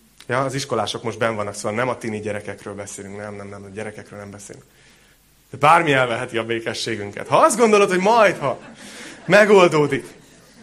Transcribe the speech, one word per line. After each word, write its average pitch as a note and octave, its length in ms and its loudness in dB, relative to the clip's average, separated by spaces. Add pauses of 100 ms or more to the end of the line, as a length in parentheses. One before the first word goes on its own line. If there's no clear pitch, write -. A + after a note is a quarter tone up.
(260)
ja, B2+ 180 -2
az B2+ 100 -4
iskolások A#2 480 -4
most A2 160 -6
benn A2+ 160 0
vannak, G#2 200 -6
szóval A2 180 -6
nem A#2+ 160 -2
a A#2 100 -4
tini G#2+ 220 -8
gyerekekről G#2 540 -10
beszélünk, G2+ 420 -14
nem, G#2 180 -12
nem, G2+ 140 -16
nem, G2+ 160 -18
a G2+ 100 -18
gyerekekről G#2 440 -14
nem G2+ 120 -16
beszélünk. G#2 340 -20 (840)
De - 60 -16
bármi D#3 360 4
elveheti B2 440 0
a A2+ 80 -2
békességünket. A2+ 800 -6
Ha C3+ 100 0
azt C4 220 4
gondolod, G#3 300 4
hogy F3+ 100 0
majd, G3 380 4
ha B2 240 -4 (640)
megoldódik, E3+ 800 6 (580)